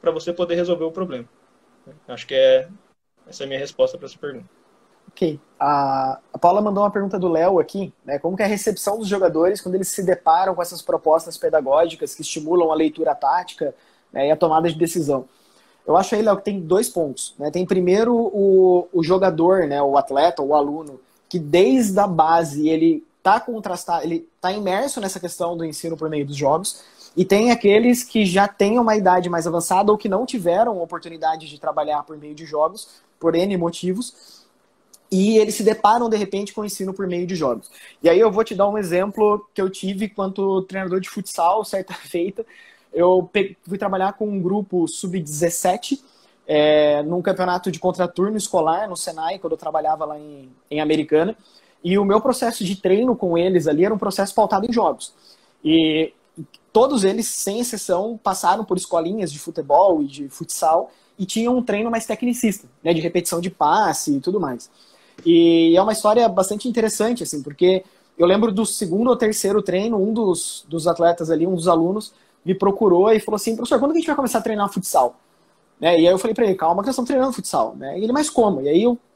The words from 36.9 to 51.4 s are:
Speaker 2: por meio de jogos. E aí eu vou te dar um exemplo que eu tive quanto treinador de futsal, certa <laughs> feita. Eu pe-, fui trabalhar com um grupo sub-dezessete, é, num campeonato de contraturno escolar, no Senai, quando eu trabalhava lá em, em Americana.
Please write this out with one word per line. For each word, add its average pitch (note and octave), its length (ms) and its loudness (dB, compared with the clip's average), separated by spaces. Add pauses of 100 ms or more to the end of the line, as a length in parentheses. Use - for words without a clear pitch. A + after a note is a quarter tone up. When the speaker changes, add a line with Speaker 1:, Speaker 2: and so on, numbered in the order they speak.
Speaker 2:
por G3 140 -6
meio F3 220 -4
de F#3 80 -6
jogos. C3 340 -4 (320)
E E3 80 6
aí F3 100 6
eu A3 120 6
vou G#3 120 0
te A3 120 -8
dar G3 120 2
um G#3 120 -2
exemplo G3+ 720 0
que G3+ 80 -4
eu F#3+ 80 0
tive F#3+ 400 -6
quanto F#3+ 540 -4
treinador F#3+ 360 -6
de F#3 80 -10
futsal, G3 560 -2
certa F#3+ 300 -8
<laughs> - 80 -16
feita. - 420 -6 (480)
Eu F3+ 400 2
pe-, G3 300 -2
fui F#3 160 -8
trabalhar G3 360 -2
com G#3+ 140 -6
um G3 140 -4
grupo F3+ 460 -2
sub-dezessete, F3+ 1160 -4 (440)
é, D3+ 560 4
num F3 180 -4
campeonato F3+ 500 -2
de D#3+ 80 -8
contraturno F3+ 560 -2
escolar, F#3 540 -2
no F3 80 -10
Senai, E3 400 -8
quando E3 160 -6
eu D#3 40 -4
trabalhava D#3 460 -4
lá D3+ 140 -8
em, C#3+ 320 -20 (200)
em D3+ 120 -2
Americana. D#3 560 0 (460)